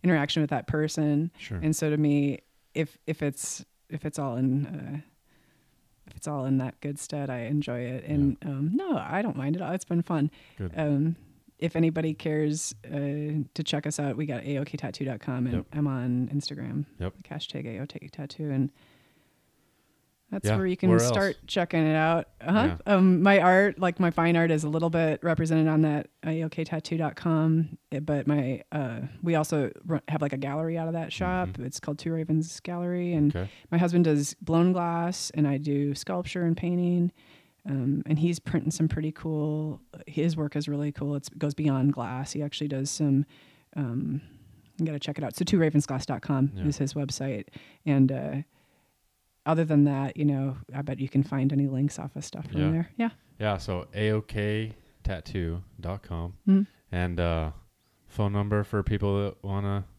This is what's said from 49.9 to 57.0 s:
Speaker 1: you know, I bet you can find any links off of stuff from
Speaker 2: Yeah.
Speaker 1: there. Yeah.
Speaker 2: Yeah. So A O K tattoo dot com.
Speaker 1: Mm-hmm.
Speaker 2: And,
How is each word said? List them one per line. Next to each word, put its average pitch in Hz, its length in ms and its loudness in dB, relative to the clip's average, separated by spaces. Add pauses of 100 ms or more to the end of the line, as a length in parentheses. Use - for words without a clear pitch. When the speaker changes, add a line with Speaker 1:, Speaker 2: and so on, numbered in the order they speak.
Speaker 1:
you 151 80 0
know, 135 320 0 (160)
I 135 80 -6
bet 131 180 -6
you 131 80 -4
can 135 140 2
find 139 320 0
any 143 140 2
links 135 320 -2
off - 160 -10
of 147 100 -10
stuff - 220 -10
from 147 140 -2
Speaker 2:
Yeah. 151 100 2
Speaker 1:
there. 165 260 0
Yeah. 233 120 0 (300)
Speaker 2:
Yeah. 104 180 0
So 90 360 -4
A 107 180 2
O 107 100 2
K 107 520 -4 (300)
tattoo 87 600 -4 (160)
dot 90 220 -6
com. 87 320 -6 (140)
Speaker 1:
Mm-hmm. 196 160 6 (280)
Speaker 2:
And, 87 280 -2